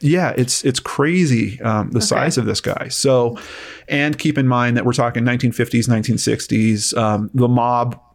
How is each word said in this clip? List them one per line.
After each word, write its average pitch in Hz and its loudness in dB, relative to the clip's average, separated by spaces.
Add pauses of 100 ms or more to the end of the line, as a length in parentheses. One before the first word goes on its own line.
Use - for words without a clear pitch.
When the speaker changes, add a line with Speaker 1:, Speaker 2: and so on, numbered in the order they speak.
Speaker 1:
yeah, 156 2
it's, 127 -2
it's 135 0
crazy, 143 0
um, 107 -2
the 117 0
Speaker 2:
Okay. 107 0
Speaker 1:
size - 0
of 117 0
this 104 -2
guy. - -6
So, 120 2 (500)
and 147 -2
keep 156 0
in 135 2
mind 123 2
that 117 0
we're 123 4
talking 120 0
nineteen 123 2
fifties, 117 0
nineteen 113 0
sixties. 110 0
Um, 107 0
the 123 2
mob 120 0 (180)